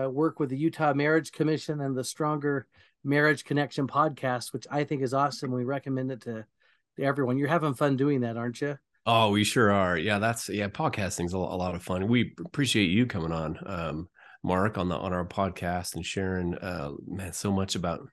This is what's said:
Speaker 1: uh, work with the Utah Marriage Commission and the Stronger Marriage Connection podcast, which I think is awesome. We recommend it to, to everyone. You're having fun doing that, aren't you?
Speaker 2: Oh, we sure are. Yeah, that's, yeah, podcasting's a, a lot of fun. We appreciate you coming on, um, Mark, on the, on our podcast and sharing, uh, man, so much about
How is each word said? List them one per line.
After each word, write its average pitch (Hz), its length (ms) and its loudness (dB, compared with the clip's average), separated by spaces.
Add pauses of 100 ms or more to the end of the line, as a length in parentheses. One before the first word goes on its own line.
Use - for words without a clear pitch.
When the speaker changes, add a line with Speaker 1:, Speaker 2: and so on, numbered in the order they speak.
Speaker 1:
uh, - 20 0
work 156 320 0
with 143 80 0
the 127 80 -4
Utah 156 380 2
Marriage 151 380 2
Commission 151 500 -2
and 135 120 -2
the 127 80 -2
Stronger 147 640 -2 (380)
Marriage 147 400 4
Connection 143 420 0
podcast, 135 680 0
which 117 160 -8
I 147 140 0
think 143 180 -2
is 127 100 -2
awesome. 135 380 0
We 123 140 -2
recommend 131 460 -4
it 127 120 -10
to, 110 240 -8 (500)
to 151 60 -6
everyone. 135 340 2
You're 139 120 0
having 151 260 2
fun 139 240 2
doing 139 240 2
that, 117 160 -2
aren't 120 240 -4
you? 143 160 -4 (260)
Speaker 2:
Oh, 113 280 6
we 104 120 6
sure 107 260 6
are. 92 280 4
Yeah, 101 200 0
that's, 113 300 0
yeah, 101 200 -2
podcasting's 95 640 -2
a, - 20 0
a - 20 0
lot 90 360 -2
of 87 80 -8
fun. 92 260 -2
We 117 240 4 (100)
appreciate 113 440 0
you 101 180 4
coming 85 280 -4
on, 80 340 -4
um, 82 420 -6 (340)
Mark, 95 360 0
on 90 100 0
the, 87 80 -2
on 92 160 -4
our 90 140 -2
podcast 90 680 -4
and 82 120 -8
sharing, 92 480 -2
uh, 80 380 -6 (140)
man, 95 280 -10
so 101 180 -2
much 95 220 0
about 87 380 -4